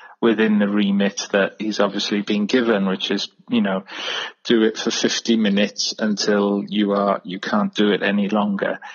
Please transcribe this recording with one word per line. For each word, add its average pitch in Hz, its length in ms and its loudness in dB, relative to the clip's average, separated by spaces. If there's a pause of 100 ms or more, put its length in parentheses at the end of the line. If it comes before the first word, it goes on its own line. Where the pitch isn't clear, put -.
(220)
within 107 380 4
the 101 80 2
remit 101 540 0 (100)
that 98 280 2
he's 104 200 -4
obviously 101 420 -2
been 104 240 -2
given, 113 420 2
which 95 220 -4
is, 98 200 -4 (200)
you 120 120 2
know, 95 220 -2 (600)
do 117 200 4
it 110 140 2
for - 140 -4
fifty - 440 0
minutes 101 640 0
until 101 680 0
you 101 240 0
are, 101 320 0
you 90 160 -8
can't 101 340 -2
do 104 160 2
it 95 140 0
any 101 260 0
longer. 101 500 -2 (160)